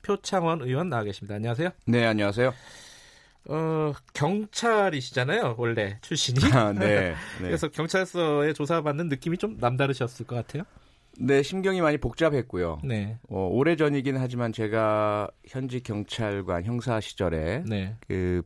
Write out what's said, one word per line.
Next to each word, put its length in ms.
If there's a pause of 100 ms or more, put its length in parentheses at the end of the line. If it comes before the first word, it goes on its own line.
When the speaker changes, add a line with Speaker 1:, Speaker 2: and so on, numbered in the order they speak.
Speaker 1:
표창원 580
의원 280
나와 140
계십니다. 320
안녕하세요. 340 (180)
Speaker 2:
네, 180
안녕하세요. 480 (960)
Speaker 1:
어, 440 (200)
경찰이시잖아요, 1400
원래 440
출신이. 380 (140)
Speaker 2:
아, 200
네, 380 (160)
Speaker 1:
<laughs> 120
Speaker 2:
네. 80
Speaker 1:
그래서 220
경찰서에 840
조사받는 560
느낌이 280
좀 220
남다르셨을 680
것 100
같아요. 280 (560)
Speaker 2:
네, 220
심경이 400
많이 160
복잡했고요. 840
Speaker 1:
네. 340 (100)
Speaker 2:
어, 240
오래전이긴 680
하지만 360
제가 720 (200)
현직 360
경찰관 800
형사 360
시절에 680
Speaker 1:
네. 300 (120)
Speaker 2:
그 380